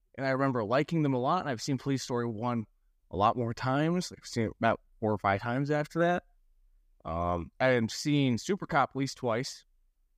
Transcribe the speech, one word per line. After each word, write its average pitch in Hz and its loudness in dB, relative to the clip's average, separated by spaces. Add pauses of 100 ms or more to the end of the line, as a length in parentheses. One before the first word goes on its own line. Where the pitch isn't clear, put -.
(180)
and 135 -4
I 135 0
remember 131 2
liking 147 0
them 143 2
a 127 0
lot, 151 0
and 151 -6
I've 120 -4
seen 139 -2
Police 135 -2
Story 120 -2
one 117 -4 (440)
a - -6
lot 107 4
more 117 -2
times. 151 0
I've - -18
seen 113 -2
it - -2
about 113 2 (200)
four 107 0
or 104 2
five 98 2
times 135 -2
after 151 -2
that. 175 2 (800)
Um, 85 -2 (100)
I 127 4
have 120 2
seen 139 2
Super 180 -4
Cop 139 2
at - -10
least 135 -4
twice. 120 -4 (520)